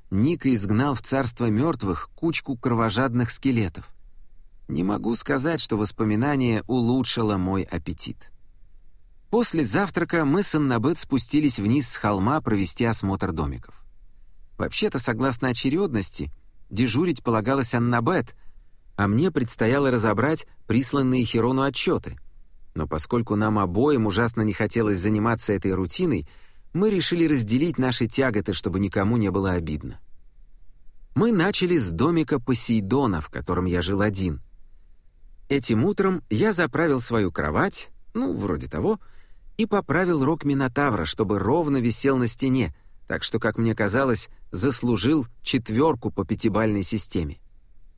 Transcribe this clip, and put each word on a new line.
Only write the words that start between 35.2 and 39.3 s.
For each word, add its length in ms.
Этим 360
утром 440
я 220
заправил 480
свою 320
кровать, 580
ну, 220
вроде 320
того, 320